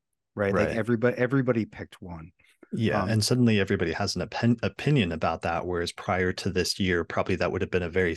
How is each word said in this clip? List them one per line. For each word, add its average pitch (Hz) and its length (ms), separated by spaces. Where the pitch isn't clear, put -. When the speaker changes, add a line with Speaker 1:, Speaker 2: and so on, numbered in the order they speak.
Speaker 1:
right? 101 180
Like, 92 140
Speaker 2:
Right. 92 80
Speaker 1:
everybody, 117 400
everybody 123 480
picked - 360
one. 85 300
Speaker 2:
Yeah, 107 300
Speaker 1:
Um, 95 60
Speaker 2:
and 110 160
suddenly 120 340
everybody 95 320
has 98 240
an 87 80
opi-, 120 400
opinion 110 480
about 82 320
that, 85 240
whereas 87 240
prior 92 440
to - 160
this 87 280
year, 90 240
probably 92 320
that 87 160
would 95 120
have 87 100
been 90 100
a 85 80
very 85 260